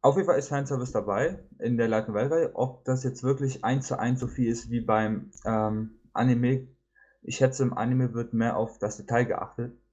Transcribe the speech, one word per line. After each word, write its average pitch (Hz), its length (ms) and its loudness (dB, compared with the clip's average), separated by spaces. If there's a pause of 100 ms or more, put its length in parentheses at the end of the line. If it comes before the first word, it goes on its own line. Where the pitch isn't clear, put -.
auf 143 140 6
jeden 185 120 2
Fall 165 100 4
ist 139 120 -4
Fanservice 135 420 -4
dabei 110 520 -2 (140)
in 117 200 0
der 117 100 2
Light 110 200 0
Novel-Reihe. 139 480 0
Ob - 300 -4
das 131 180 0
jetzt 127 200 -4
wirklich 135 400 0
eins 131 240 0
zu - 100 -4
eins 127 220 0
so 123 80 -4
viel 120 200 0
ist 117 220 -2
wie 117 120 -2
beim, 107 500 0 (140)
ähm, 107 540 -2 (140)
Anime, 123 540 2 (560)
ich - 140 -10
schätze, 131 260 2
im 127 140 0
Anime 123 360 0
wird 117 200 -4
mehr 113 240 2
auf 110 220 -4
das 104 180 -4
Detail 120 280 0
geachtet - 520 -6 (160)